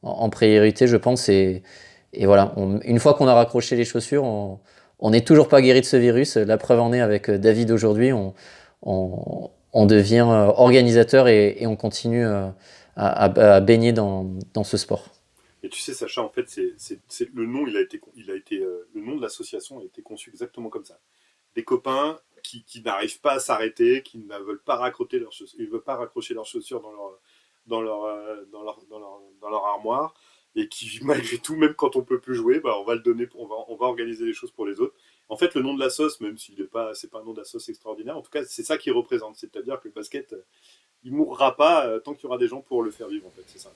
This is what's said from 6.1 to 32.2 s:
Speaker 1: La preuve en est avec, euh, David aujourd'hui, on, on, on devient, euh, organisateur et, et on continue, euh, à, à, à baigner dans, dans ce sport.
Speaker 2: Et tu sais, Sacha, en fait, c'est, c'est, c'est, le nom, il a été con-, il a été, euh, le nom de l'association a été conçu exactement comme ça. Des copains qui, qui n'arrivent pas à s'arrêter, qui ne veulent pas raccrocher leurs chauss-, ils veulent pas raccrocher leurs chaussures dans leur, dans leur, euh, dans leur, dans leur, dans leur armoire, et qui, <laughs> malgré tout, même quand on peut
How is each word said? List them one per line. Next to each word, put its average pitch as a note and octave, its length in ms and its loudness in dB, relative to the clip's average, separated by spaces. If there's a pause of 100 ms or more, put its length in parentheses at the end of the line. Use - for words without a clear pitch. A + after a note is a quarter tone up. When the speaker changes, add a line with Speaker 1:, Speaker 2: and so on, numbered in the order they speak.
Speaker 1:
La G#2+ 200 2
preuve A#2+ 240 2
en A#2 120 0
est B2 80 0
avec, G#2 280 0
euh, G2+ 100 0
David A2 320 2
aujourd'hui, A2+ 420 2
on, G2 220 -4 (480)
on, F#2 680 -6 (220)
on A2 140 4
devient, G#2+ 420 6
euh, G#2+ 180 6
organisateur B2 840 6
et, G#2 300 6
et A#2 80 -6
on A2 100 -4
continue, A#2 480 -4
euh, G2+ 220 -2 (500)
à, G#2 280 0
à, G2+ 320 8
à G2 40 8
baigner A#2 320 4
dans, F#2+ 380 -2 (220)
dans G#2+ 120 -4
ce - 120 -6
sport. - 320 -6 (560)
Speaker 2:
Et - 60 -14
tu - 100 -14
sais, C3 140 -12
Sacha, - 280 -10
en G#2+ 60 -8
fait, - 180 -10
c'est, - 300 -10
c'est, - 320 -18
c'est, - 260 -10
le A#2 120 -8
nom, C3+ 200 -8
il G#2+ 100 -8
a G2+ 40 -2
été - 180 -6
con-, - 180 -20
il G2 140 -20
a F#2+ 60 -10
été, G2 220 -12
euh, F2+ 360 -10
le G#2+ 60 -14
nom B2 160 -12
de C3+ 60 -10
l'association - 580 -14
a - 20 -20
été - 200 -20
conçu - 280 -20
exactement A#2 380 -16
comme - 160 -16
ça. - 140 -20 (580)
Des A#2 80 -10
copains C#3 540 -4 (260)
qui, A#2 180 -18
qui - 200 -20
n'arrivent G#2+ 380 -8
pas C#3+ 120 -2
à C3+ 80 -4
s'arrêter, A#2 640 -2
qui - 160 -20
ne G#2 200 -20
veulent G2+ 240 -12
pas C3+ 140 -6
raccrocher B2 420 -8
leurs A2+ 140 -12
chauss-, - 260 -20
ils A2 100 -12
veulent A2+ 140 -12
pas C3 140 -10
raccrocher A#2+ 380 -12
leurs A2 120 -14
chaussures A#2 340 -14
dans G#2+ 120 -20
leur, G2+ 260 -18 (480)
dans A2+ 140 -6
leur, G#2+ 240 -8
euh, G#2 480 -12
dans G#2+ 100 -20
leur, G#2+ 160 -16 (120)
dans G#2+ 100 -20
leur, G2+ 200 -20 (200)
dans G#2 100 -14
leur G#2 160 -6
armoire, A2 480 -6 (400)
et G#2+ 140 -6
qui, A2+ 320 -16
<laughs> - 20 -16
malgré B2 360 -4
tout, D#3 180 -10
même D#3 180 0
quand C3+ 220 -4
on B2+ 60 -2
peut B2 180 -6